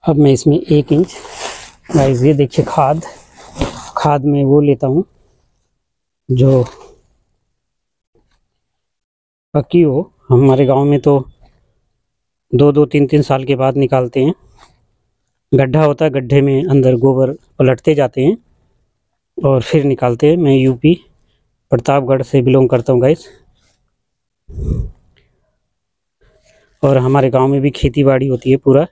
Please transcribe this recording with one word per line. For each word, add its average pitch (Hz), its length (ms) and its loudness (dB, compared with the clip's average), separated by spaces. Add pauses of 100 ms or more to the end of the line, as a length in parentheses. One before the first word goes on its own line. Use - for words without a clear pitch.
अब 151 140 0
मैं 143 160 4
इसमें 143 240 0
एक 147 340 0
इंच, 165 240 0 (800)
guys 135 280 0
ये 151 100 2
देखिए 139 340 0
खाद, 147 340 -2 (960)
खाद 147 280 -2
में 143 180 0
वो 143 180 4
लेता 139 260 0
हूँ 147 160 -2 (1300)
जो 127 340 2 (3000)
पक्की 160 280 0
हो। 151 300 -2 (180)
हमारे 131 360 4
गांव 135 200 0
में 143 160 0
तो 143 180 2 (1300)
दो 143 180 4
दो 147 160 2
तीन 143 200 0
तीन 151 160 0
साल 131 200 -2
के 135 140 -2
बाद 131 200 -2
निकालते 131 420 -2
हैं। 151 140 0 (1160)
गड्ढा 135 320 0
होता 147 220 0
है, 151 60 0
गड्ढे 135 300 0
में 139 240 0
अंदर 127 320 2
गोबर 131 340 0 (280)
पलटते 131 360 0
जाते 135 260 -2
हैं 185 160 0 (1000)
और 135 240 0
फिर 147 240 -2
निकालते 127 440 -2
हैं। 170 100 2
मैं 139 160 2
यूपी 131 440 0 (720)
प्रतापगढ़ 131 520 -2
से 135 180 -2
बिलोंग 131 280 2
करता 127 240 -2
हूँ 123 80 2
guys, 143 260 -2 (3500)
और 139 160 2
हमारे 131 300 0
गांव 131 180 0
में 139 140 0
भी 139 100 0
खेती 139 320 -2
बाड़ी 135 240 0
होती 131 240 -2
है 135 60 2
पूरा। 139 340 2